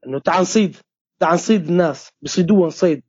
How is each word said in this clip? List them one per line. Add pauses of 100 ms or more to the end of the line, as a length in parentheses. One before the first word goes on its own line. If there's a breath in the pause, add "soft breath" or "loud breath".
إنه:
"تعال
نصيد، (420)
تعال
نصيد
الناس"، (100)
بصيدوهم
صيد.